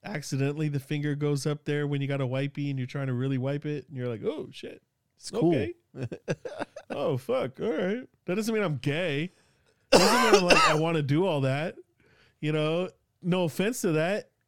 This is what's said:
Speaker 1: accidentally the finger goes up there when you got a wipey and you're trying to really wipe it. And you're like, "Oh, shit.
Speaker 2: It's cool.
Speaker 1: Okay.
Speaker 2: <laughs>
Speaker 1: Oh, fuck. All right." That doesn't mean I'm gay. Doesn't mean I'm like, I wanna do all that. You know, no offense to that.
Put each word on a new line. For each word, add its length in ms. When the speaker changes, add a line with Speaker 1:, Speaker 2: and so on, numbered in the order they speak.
Speaker 1:
accidentally 640
the 100
finger 360
goes 320
up 180
there 220
when 160
you 40
got 140
a 60
wipey 420
and 100
you're 80
trying 200
to 80
really 240
wipe 260
it. 240
And 80
you're 140
like, 120
"Oh, 300
shit. 300
Speaker 2:
It's 140
cool. 240
Speaker 1:
Okay. 180
Speaker 2:
<laughs> 120
Speaker 1:
Oh, 260
fuck. 440
All 120
right." 340
That 80
doesn't 200
mean 80
I'm 140
gay. 560
Doesn't 420
mean 20
I'm 100
like, 240
I 60
wanna 260
do 240
all 160
that. 360
You 100
know, 380
no 220
offense 360
to 120
that. 360